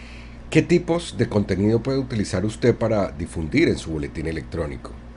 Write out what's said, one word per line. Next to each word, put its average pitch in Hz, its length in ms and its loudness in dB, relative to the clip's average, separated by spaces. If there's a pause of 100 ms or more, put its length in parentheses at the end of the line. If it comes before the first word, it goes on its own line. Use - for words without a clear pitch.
(500)
¿Qué 156 120 6
tipos 170 540 2
de 113 120 2
contenido 104 520 2
puede 135 180 0
utilizar 110 460 -2
usted 110 300 4
para 110 380 2
difundir 85 560 0
en 87 100 2
su - 140 -8
boletín 76 340 -4
electrónico? 76 640 -6 (260)